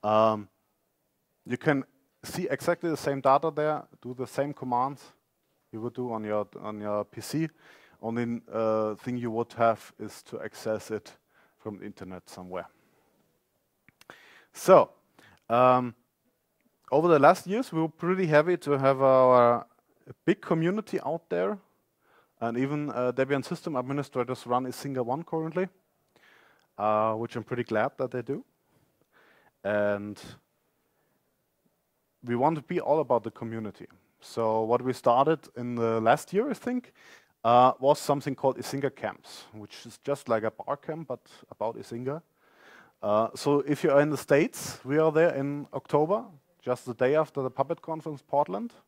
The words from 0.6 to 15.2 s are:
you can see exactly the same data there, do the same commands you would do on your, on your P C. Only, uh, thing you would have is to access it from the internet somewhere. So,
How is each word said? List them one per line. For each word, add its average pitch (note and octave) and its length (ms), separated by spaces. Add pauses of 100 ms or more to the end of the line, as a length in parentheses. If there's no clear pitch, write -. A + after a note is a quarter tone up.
you B2 120
can C#3 280 (400)
see F3+ 240
exactly E3+ 420
the D3 60
same C#3 240
data C#3+ 340
there, D3+ 300 (180)
do B2 120
the B2 120
same C#3+ 260
commands C3 500 (680)
you A2 100
would A#2+ 140
do B2 180
on A2 120
your, G#2 240 (120)
on G#2+ 200
your G#2 240
P - 160
C. D#3 280 (540)
Only, A#2 380 (120)
uh, A2 440
thing B2 200
you A#2+ 140
would A#2 220
have A2+ 480
is - 240
to - 180
access A2 480
it G#2+ 220 (460)
from G#2 200
the - 80
internet F#2 420
somewhere. F2+ 380 (1900)
So, - 380 (580)